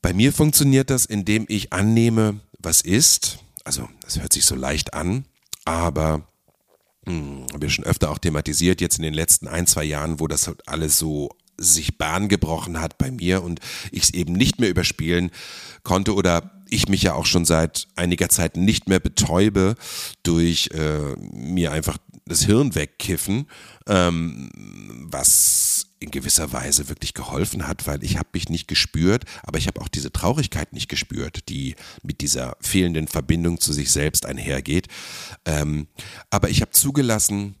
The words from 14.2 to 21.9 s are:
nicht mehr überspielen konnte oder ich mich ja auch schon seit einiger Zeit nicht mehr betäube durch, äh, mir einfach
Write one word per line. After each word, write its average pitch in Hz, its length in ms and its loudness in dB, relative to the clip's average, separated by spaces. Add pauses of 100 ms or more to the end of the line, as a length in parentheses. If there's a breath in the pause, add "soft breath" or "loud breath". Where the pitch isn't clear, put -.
nicht 113 260 2
mehr 117 100 4
überspielen 87 640 0 (520 loud breath)
konnte 95 300 2
oder 90 460 2 (100)
ich - 180 0
mich 98 160 2
ja 85 100 4
auch 80 120 -2
schon 87 200 2
seit 80 500 2
einiger 87 340 0
Zeit 82 280 2
nicht 95 300 2
mehr 92 120 4
betäube 98 760 2 (480 loud breath)
durch, 85 480 2
äh, 76 440 -2 (160)
mir 76 400 -2
einfach 80 260 -2 (280)